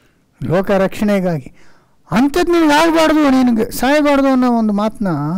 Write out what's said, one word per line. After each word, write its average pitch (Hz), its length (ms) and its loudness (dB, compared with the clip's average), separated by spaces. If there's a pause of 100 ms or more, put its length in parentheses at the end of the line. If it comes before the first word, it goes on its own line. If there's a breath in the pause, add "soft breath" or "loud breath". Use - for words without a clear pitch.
(440 soft breath)
ಲೋಕ 185 280 -2
ರಕ್ಷಣೆಗಾಗಿ. 185 840 -2 (580 soft breath)
ಅಂಥದ್ದು 285 400 0
ನಿನಗೆ 330 220 2
ಆಗಬಾರ್ದು, 311 560 2
ನಿನಗೆ 247 420 0
ಸಾಯಬಾರ್ದು 277 560 0
ಅನ್ನೋ 254 240 2
ಒಂದು 220 220 0
ಮಾತನ್ನ 208 340 -4 (300)